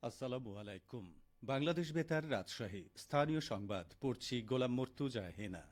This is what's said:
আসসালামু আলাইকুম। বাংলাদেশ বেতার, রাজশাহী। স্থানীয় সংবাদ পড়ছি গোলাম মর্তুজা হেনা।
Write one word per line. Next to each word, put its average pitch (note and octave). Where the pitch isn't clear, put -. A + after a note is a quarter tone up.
আসসালামু B2
আলাইকুম। G2+
বাংলাদেশ D3+
বেতার, D#3
রাজশাহী। G2+
স্থানীয় D3+
সংবাদ G2+
পড়ছি B2
গোলাম B2+
মর্তুজা B2
হেনা। F2+